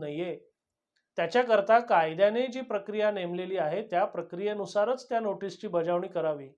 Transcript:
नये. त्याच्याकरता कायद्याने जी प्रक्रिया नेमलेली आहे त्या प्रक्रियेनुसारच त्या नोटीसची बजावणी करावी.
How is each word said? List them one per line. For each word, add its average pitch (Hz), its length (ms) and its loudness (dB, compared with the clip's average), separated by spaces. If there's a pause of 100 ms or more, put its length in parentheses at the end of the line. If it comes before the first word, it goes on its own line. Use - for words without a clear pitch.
नये. 156 360 -6 (800)
त्याच्याकरता 226 600 4
कायद्याने 208 680 2
जी 254 140 -6
प्रक्रिया 214 500 -2
नेमलेली 180 460 -4
आहे 170 260 -2
त्या 180 220 0
प्रक्रियेनुसारच 208 1040 -2
त्या 233 120 0
नोटीसची 196 480 -6
बजावणी 175 400 0
करावी. 156 500 -4